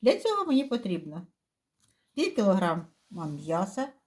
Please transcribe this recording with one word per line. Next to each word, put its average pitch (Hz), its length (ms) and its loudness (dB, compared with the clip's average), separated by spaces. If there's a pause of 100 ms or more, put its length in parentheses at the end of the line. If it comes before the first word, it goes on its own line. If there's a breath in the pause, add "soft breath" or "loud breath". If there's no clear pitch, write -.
Для 233 160 6
цього 415 260 0
мені 277 200 2
потрібно 175 640 -6 (880)
пів 320 200 0
кілограма 185 520 2 (240)
м'яса, 165 800 -4 (140)